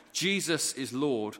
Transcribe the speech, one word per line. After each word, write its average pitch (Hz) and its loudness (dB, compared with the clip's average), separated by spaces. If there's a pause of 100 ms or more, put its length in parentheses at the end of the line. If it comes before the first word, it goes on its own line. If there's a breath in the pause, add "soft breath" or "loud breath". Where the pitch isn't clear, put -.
(140 loud breath)
'Jesus 170 2
is 123 -4
Lord,' 123 0